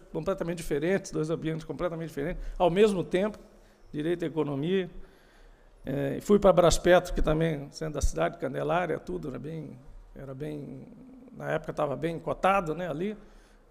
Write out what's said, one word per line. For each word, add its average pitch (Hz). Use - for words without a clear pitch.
completamente 170
diferentes, 165
dois 156
ambientes 160
completamente 165
diferentes, 160
ao 180
mesmo 196
tempo, 185
Direito 170
e -
Economia. 151
É, 139
fui 208
pra 202
Braspetro, 175
que -
também, 156
sendo 156
da 139
cidade, 160
Candelária, 147
tudo, 175
era 131
bem, 143
era 135
bem, 139
na 143
época 160
estava 151
bem 165
cotado, 160
né, 175
ali. 185